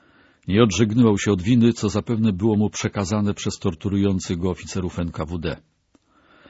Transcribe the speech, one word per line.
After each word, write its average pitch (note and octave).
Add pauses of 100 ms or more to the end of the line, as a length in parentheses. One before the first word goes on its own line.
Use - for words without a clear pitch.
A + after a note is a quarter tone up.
(480)
Nie G2+
odżegnywał A2
się G#2
od F#2+
winy, A#2
co A2
zapewne G#2+
było G#2
mu G#2
przekazane G2+
przez -
torturujących G2
go F2+
oficerów F2+
N F2
K E2
W E2+
D. D#2 (920)